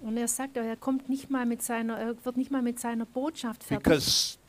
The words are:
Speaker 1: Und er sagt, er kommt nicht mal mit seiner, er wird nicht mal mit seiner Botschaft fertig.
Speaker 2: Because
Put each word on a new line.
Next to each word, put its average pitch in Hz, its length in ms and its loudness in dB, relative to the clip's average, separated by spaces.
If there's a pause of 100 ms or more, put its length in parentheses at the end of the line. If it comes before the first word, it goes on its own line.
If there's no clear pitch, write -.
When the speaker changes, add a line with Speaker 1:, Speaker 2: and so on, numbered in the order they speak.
Speaker 1:
Und 220 160 -2
er 233 120 0
sagt, 269 280 -2
er 226 200 -2
kommt 262 320 0
nicht 269 220 -2
mal 254 160 0
mit 233 160 0
seiner, 226 360 -2
er 226 160 -2 (100)
wird 247 120 -2
nicht 262 140 0
mal 269 120 2
mit 240 180 0
seiner 233 240 -2
Botschaft 254 580 -4
fertig. - 220 0
Speaker 2:
Because - 540 4 (100)